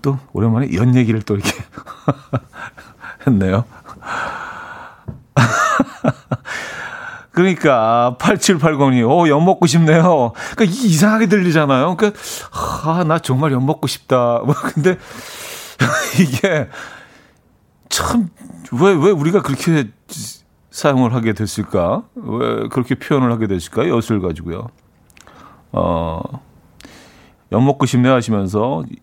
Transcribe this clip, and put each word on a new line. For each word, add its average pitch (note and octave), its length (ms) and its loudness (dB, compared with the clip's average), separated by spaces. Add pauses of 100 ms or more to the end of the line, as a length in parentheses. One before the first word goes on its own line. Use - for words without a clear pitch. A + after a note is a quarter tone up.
또 C#3 160 -2 (160)
오랜만에 A2+ 400 0
엿 A#2 200 4
얘기를 A2 280 2
또 G#2+ 120 -2
이렇게 G2+ 160 -2 (920)
<laughs> - 840 -20
했네요. G2 380 2 (1700)
<laughs> - 2000 -4
그러니까 B2 880 2
팔칠팔공이 D3 840 2
"어, D#3+ 260 4
엿 D3 120 4
먹고 F3+ 260 4
싶네요." D#3+ 680 4 (220)
그러니까 A3+ 100 2
이게 A3 240 0
이상하게 G#3+ 380 4
들리잖아요. D#3+ 680 2
그러니까 G#3 220 0 (320)
"아, - 540 -2
나 D#3+ 140 2
정말 C#3 340 0
엿 B2+ 100 0
먹고 C#3+ 240 -2
싶다." A#2+ 580 0
뭐, C3 100 2
근데 F3+ 420 0 (800)
<laughs> C#5 440 -2
이게 D3+ 480 0 (1200)
참 A3 400 -2 (420)
왜, E3 200 4
왜 E3+ 180 4
우리가 E3+ 320 2
그렇게 C3+ 480 0 (800)
사용을 B2+ 440 2
하게 A2+ 200 0
됐을까? G#2 680 -2 (100)
왜 A#2 540 -4
그렇게 B2+ 260 -2
표현을 C3 380 0
하게 A2+ 140 -2
됐을까? G2 420 -2
엿을 A2+ 340 0
가지고요. E2+ 460 -8 (1040)
어, E2 500 -2 (1300)
"엿 G#2 80 2
먹고 C#3 240 2
싶네." B2 240 2
하시면서 A2+ 760 0 (200)